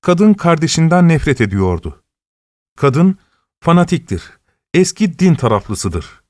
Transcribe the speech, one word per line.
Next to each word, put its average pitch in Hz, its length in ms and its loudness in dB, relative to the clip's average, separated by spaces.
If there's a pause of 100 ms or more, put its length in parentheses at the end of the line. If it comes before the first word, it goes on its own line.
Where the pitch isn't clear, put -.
Kadın 196 320 2
kardeşinden 170 720 0
nefret 147 340 0
ediyordu. 95 640 -4 (720)
Kadın 160 400 0 (420)
fanatiktir, 170 640 -2 (500)
eski 185 460 -2
din 175 160 2
taraflısıdır. 101 960 -6